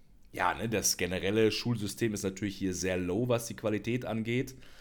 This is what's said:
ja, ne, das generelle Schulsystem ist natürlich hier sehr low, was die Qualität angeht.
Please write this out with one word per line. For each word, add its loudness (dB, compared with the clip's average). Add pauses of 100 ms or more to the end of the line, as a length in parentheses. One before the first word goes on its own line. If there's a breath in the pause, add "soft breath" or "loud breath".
(320 loud breath)
ja, 2
ne, -4
das 2
generelle 4
Schulsystem -2
ist -4
natürlich -2
hier 0
sehr 0
low, 0
was 0
die -10
Qualität -2
angeht. -2 (260 loud breath)